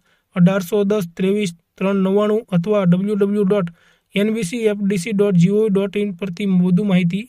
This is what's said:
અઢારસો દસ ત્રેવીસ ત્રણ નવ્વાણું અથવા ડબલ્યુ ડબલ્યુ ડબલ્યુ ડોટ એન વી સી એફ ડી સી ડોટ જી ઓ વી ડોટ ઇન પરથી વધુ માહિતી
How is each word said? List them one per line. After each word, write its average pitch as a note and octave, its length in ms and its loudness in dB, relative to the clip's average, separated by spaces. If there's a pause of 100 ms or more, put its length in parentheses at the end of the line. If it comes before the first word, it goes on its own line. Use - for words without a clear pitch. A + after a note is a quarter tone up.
(360)
અઢારસો F#3+ 480 2
દસ G3+ 200 0 (100)
ત્રેવીસ G3 380 -2 (220)
ત્રણ G3 220 -2
નવ્વાણું G#3 460 0 (100)
અથવા G3 320 0
ડબલ્યુ F#3+ 320 2
ડબલ્યુ G3+ 280 0
ડબલ્યુ - 0 -
ડોટ F#3+ 240 0 (460)
એન G#3 180 0
વી A3+ 100 -4
સી A3+ 240 -4
એફ G#3 140 0
ડી G3+ 180 0
સી A3 140 -6
ડોટ G3+ 220 2
જી F3 160 4
ઓ G#3 120 2
વી A3 80 0
ડોટ G3 260 -2
ઇન G#3 200 -2
પરથી G3 300 -8
વધુ F#3 380 2
માહિતી F#3+ 440 -2